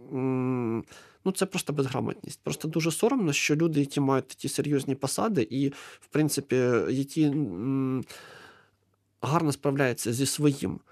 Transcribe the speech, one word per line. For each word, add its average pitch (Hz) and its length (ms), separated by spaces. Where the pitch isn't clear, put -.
м, 127 720
ну, 190 60
це 190 140
просто 180 280
безграмотність. 135 680
Просто 151 240
дуже 160 240
соромно, 208 420
що - 220
люди, 156 240
які 139 200
мають 135 280
такі - 220
серйозні 139 460
посади 185 540
і, 135 180
в - 120
принципі, 143 440
які, 139 340
м, 131 800
гарно 151 300
справляються 135 640
зі 131 120
своїм, 143 540